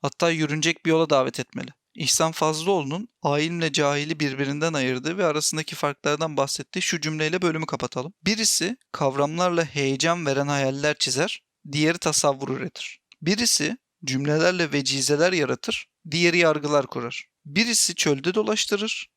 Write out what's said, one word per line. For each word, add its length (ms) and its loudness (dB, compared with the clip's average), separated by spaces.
Hatta 280 2
yürünecek 560 0
bir 40 2
yola 200 4
davet 300 2
etmeli. 300 -10
İhsan 380 0
Fazlıoğlu'nun 760 -2
ailimle 500 0
cahili 480 0
birbirinden 520 -2
ayırdığı 460 -2
ve 60 0
arasındaki 500 -2
farklardan 640 -2
bahsettiği 460 -2
şu 180 -2
cümleyle 420 -2
bölümü 240 0
kapatalım. 480 -6
"Birisi 500 0
kavramlarla 720 0
heyecan 600 0
veren 220 0
hayaller 500 0
çizer, 440 -2
diğeri 260 2
tasavvur 500 0
üretir. 520 -8
Birisi 540 2
cümlelerle 680 2
vecizeler 600 2
yaratır, 540 -2
diğeri 280 4
yargılar 480 4
kurar. 400 -8
Birisi 500 0
çölde 400 0
dolaştırır 840 -2